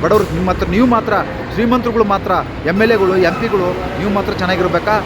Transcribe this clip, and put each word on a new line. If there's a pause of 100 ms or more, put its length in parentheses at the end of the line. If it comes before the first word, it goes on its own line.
ಬಡವರು (100)
ನಿಮ್ಮ
ಹತ್ರ,
ನೀವು
ಮಾತ್ರ (400)
ಶ್ರೀಮಂತರುಗಳು
ಮಾತ್ರ, (380)
ಎಮ್
ಎಲ್
ಎಗಳು, (140)
ಎಂ
ಪಿಗಳು (300)
ನೀವು
ಮಾತ್ರ
ಚೆನ್ನಾಗಿರ್ಬೇಕಾ? (100)